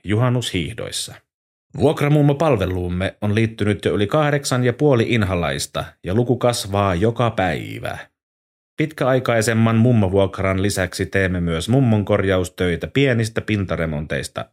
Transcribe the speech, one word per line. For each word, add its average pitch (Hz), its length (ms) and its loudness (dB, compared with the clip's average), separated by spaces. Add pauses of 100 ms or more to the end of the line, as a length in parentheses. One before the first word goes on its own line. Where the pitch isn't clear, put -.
juhannushiihdoissa. 113 1080 -2 (640)
Vuokramummo-palveluumme 139 1400 2
on 104 140 -2
liittynyt 113 500 -2
jo 85 100 0
yli 101 120 0
kahdeksan 143 580 0
ja 123 80 2
puoli 131 360 2
inhalaista 87 760 -2 (200)
ja 87 100 -2
luku 123 220 0
kasvaa 101 580 0
joka 113 360 0
päivä. 60 680 -4 (760)
Pitkäaikaisemman 117 1000 2
mummovuokran 98 840 2
lisäksi 95 440 -2
teemme 92 340 0
myös 82 280 -2
mummon 113 360 4
korjaustöitä 92 840 0
pienistä 117 540 0
pintaremonteista 80 1120 -4